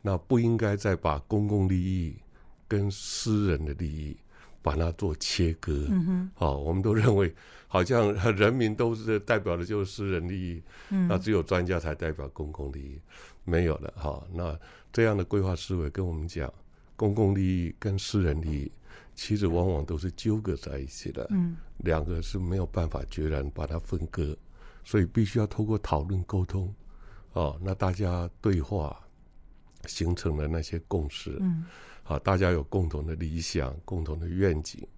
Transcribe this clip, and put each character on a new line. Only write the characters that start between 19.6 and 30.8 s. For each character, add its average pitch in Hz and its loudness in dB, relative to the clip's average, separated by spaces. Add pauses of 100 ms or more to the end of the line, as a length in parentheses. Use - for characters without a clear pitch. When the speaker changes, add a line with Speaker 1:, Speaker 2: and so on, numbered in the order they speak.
Speaker 1:
往 73 0
都 80 -2
是 87 -4
纠 107 0
葛 95 -2
在 69 -8
一 69 -6
起 - -10
的。 - -8
Speaker 2:
嗯。 175 0 (220)
Speaker 1:
两 80 2
个 82 -2
是 92 -4
没 92 0
有 87 0
办 87 0
法 71 -4
决 78 -2
然 71 -2
把 78 -6
它 82 -4
分 85 -4
割， 78 -2 (460)
所 - 2
以 87 4
必 110 2
须 107 0
要 107 4
透 - -2
过 107 2
讨 73 0
论 92 -2
沟 92 0
通， 95 -4 (600)
哦， 76 -2
那 95 -2
大 92 0
家 87 -2 (120)
对 95 4
话 76 -4 (880)
形 87 -2
成 78 -2
了 76 -2
那 80 -2
些 82 -6